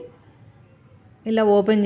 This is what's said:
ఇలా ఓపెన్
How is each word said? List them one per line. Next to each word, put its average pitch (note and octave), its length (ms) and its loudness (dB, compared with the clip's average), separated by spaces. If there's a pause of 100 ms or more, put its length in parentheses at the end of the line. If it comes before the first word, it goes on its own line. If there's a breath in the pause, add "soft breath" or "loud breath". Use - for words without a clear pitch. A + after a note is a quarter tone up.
(1300)
ఇలా A3 140 -2 (120)
ఓపెన్ G#3 300 0